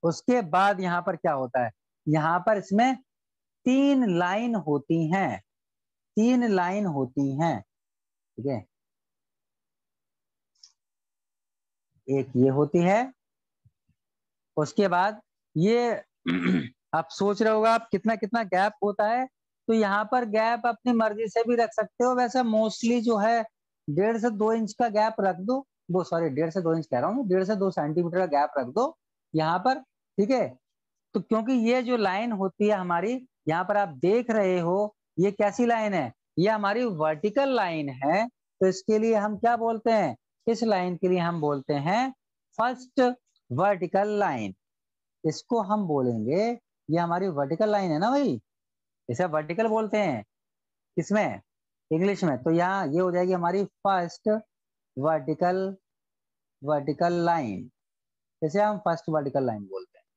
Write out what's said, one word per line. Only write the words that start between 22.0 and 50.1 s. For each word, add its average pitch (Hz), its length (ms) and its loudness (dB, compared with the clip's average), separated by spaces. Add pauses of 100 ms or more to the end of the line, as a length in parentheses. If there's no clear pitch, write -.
हो। 254 100 2
वैसे 247 340 0
mostly 220 540 2
जो 226 160 2
है 226 240 2 (460)
डेढ़ 202 300 0
से 226 140 0
दो 214 200 0
inch 220 220 -2
का 240 160 0
gap 214 300 0
रख 190 180 0
दो, 254 260 -4 (260)
वो 175 140 2
sorry 170 260 -2
डेढ़ 151 200 -2
से 190 100 -6
दो 165 140 0
inch 160 120 -4
कह 123 120 -2
रहा 147 120 0
हूँ, 240 180 -4
डेढ़ 185 160 2
से 208 120 -2
दो 190 140 0
सेंटीमीटर 170 480 -2
का 185 100 0
gap 143 300 0
रख 127 100 -4
दो 233 280 -2 (380)
यहाँ 160 240 0
पर, 254 220 0 (380)
ठीक 208 120 2
है। 240 180 0 (680)
तो 214 60 0
क्योंकि 220 320 -2 (120)
ये 247 180 2
जो 247 140 -2
line 208 360 0
होती 190 360 0
है 208 80 4
हमारी, 185 500 -2 (220)
यहाँ 170 160 0
पर 208 120 0
आप 202 120 0 (120)
देख 233 300 2
रहे 196 300 2
हो 190 340 0 (240)
ये 190 140 4
कैसी 208 340 0
line 220 280 0
है, 135 180 -2 (260)
ये 175 120 4
हमारी 214 340 0
vertical 208 680 0
line 170 420 -2
है। 175 300 0 (340)
तो 190 60 4
इसके 190 320 0
लिए 226 180 2
हम 208 220 -2
क्या 233 180 2
बोलते 226 360 -2
हैं, 175 240 0 (300)
इस 226 180 0
line 180 320 0
के 185 120 -2
लिए 180 100 2
हम 170 220 -2
बोलते 147 360 -2
हैं 202 340 0 (480)
first 254 420 -2 (500)
vertical 190 580 0 (100)
line। 123 360 -2 (720)
इसको 226 380 -2
हम 202 240 -2
बोलेंगे, 131 560 0 (460)
ये 156 100 0
हमारी 175 320 -2
vertical 160 400 0
line 196 220 0
है 151 60 0
ना 202 120 0
भाई, 254 300 0 (680)
इसे 123 180 -2
vertical 165 420 -2
बोलते 220 300 0
हैं 147 240 -2 (760)